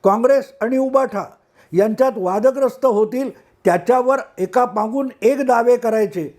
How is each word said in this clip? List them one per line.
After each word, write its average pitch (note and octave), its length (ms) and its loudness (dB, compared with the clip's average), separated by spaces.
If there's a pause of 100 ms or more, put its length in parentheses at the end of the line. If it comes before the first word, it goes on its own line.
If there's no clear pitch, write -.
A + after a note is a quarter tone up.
काँग्रेस B3 560 2
आणि B3 180 -2
उबाठा C4 460 -2 (480)
यांच्यात A3 440 0
वादग्रस्त A#3+ 680 -2
होतील G#3+ 440 0 (340)
त्याच्यावर B3 560 2 (180)
एकामागून A3 720 -2 (140)
एक C4 240 2
दावे A#3+ 300 2
करायचे G#3+ 520 -2 (100)